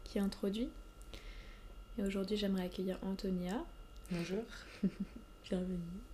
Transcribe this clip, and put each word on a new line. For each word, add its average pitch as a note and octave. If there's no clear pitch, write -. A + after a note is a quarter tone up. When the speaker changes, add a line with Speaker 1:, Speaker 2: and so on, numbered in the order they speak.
Speaker 1:
qui -
introduit. G3+
Et G#3
aujourd'hui, G3
j'aimerais G3
accueillir F#3
Antonia. F#3+
Speaker 2:
Bonjour. F3+
Speaker 1:
<laughs> G3+
Bienvenue. F3+